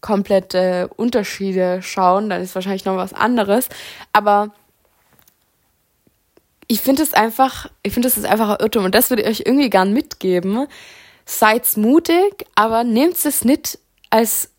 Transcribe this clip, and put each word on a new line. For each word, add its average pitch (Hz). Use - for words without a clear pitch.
komplette 185
Unterschiede 190
schauen, 190
dann 180
ist 185
wahrscheinlich 190
noch 190
was 190
anderes. 226
Aber 208
ich 220
find 277
es 311
einfach, 226
ich 202
find, 240
das 247
ist 214
einfach 214
ein 208
Irrtum. 214
Und 190
das 254
würde 220
ich 214
euch 214
irgendwie 262
gern 196
mitgeben. 196
Seid's 220
mutig, 330
aber 226
nehmt 247
es -
nicht -
als 226